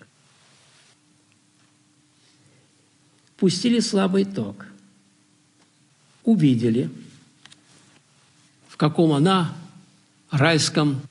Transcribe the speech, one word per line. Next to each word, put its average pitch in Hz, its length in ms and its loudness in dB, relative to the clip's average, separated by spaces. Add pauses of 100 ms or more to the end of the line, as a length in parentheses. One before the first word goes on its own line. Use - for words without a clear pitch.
(3250)
Пустили 233 440 0
слабый 98 460 0
ток. 101 420 -10 (1600)
Увидели, 131 680 2 (1800)
в - 80 -20
каком 160 340 2
она 175 440 0 (760)
райском 147 800 0